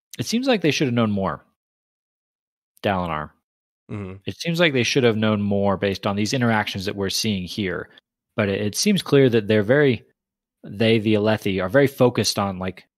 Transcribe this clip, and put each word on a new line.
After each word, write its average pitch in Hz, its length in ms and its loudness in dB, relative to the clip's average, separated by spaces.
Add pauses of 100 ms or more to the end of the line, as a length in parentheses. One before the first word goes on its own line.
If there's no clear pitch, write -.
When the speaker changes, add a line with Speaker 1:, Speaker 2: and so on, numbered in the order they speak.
(180)
Speaker 1:
it 120 80 -4
seems 247 220 -4
like 226 140 0
they 160 80 2
should 147 160 0
have 120 80 -2
known 113 160 2
more, 95 340 -4 (1400)
Dalinar. 87 480 -2 (600)
Speaker 2:
Mm-hmm. 98 240 -10 (100)
Speaker 1:
It 98 140 -10
seems 165 220 -4
like 165 120 2
they 127 100 2
should 123 220 0
have 113 120 4
known 107 260 0
more 101 340 0
based 98 300 -2
on 101 100 -2
these 104 160 -2
interactions 110 540 0
that 104 100 -8
we're 98 140 -4
seeing 98 340 -4
here. 87 460 -6 (440)
But 104 140 0
it, 98 140 -2
it 104 140 -4
seems 202 260 0
clear 135 260 4
that 110 180 2
they're 107 160 4
very 131 420 2 (600)
they, 113 340 2
the 107 160 2
Alethi, 104 480 0
are 92 60 -2
very 135 180 4
focused 120 520 0
on, 98 200 -2
like, 92 260 -10 (140)